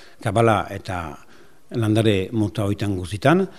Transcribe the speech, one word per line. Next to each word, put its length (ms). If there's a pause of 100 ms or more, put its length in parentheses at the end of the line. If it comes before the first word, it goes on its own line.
(200)
kabala 500
eta 480 (540)
landare 600
mota 340
hoitan 320
guzitan, 500 (120)